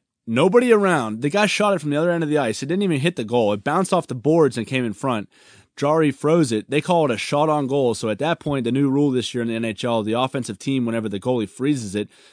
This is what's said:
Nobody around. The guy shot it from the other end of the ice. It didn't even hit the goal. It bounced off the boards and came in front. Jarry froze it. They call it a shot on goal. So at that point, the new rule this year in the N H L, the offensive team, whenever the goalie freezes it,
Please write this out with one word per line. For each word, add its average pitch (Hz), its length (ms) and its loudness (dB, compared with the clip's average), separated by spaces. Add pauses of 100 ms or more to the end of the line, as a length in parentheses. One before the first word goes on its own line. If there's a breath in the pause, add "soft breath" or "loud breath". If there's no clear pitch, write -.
(300)
Nobody 190 440 4
around. 147 480 2
The 143 80 -2
guy 202 160 2
shot 202 280 2
it 175 60 0
from 147 100 -6
the 143 60 0
other 165 160 2
end 170 100 0
of 156 80 -2
the 151 80 2
ice. 120 240 -2
It - 40 -8
didn't 180 180 -2
even 165 160 0
hit 170 160 -2
the 127 80 -6
goal. 110 300 0
It 104 100 -6
bounced 180 300 -2
off 175 140 0
the 131 80 -8
boards 147 420 2
and 110 100 -4
came 131 160 -2
in 117 80 -2
front. 113 380 -4 (480 soft breath)
Jarry 151 340 2
froze 147 400 2
it. 107 180 -4
They 151 120 0
call 170 240 2
it 131 60 0
a 107 60 -2
shot 147 300 0
on 151 180 0
goal. 131 280 0
So 113 160 -4
at 101 100 -4
that 160 220 -2
point, 139 240 -4
the 117 80 -2
new 139 160 2
rule 143 200 2
this 127 240 -2
year 120 80 -4
in 117 60 -4
the 117 80 -4
N 113 80 -4
H 113 220 -6
L, 117 180 0
the 110 160 -2
offensive 120 400 -4
team, 135 260 -2
whenever 113 220 -4
the 98 120 -6
goalie 120 280 -2
freezes 120 480 -4
it, 104 140 -4 (240 soft breath)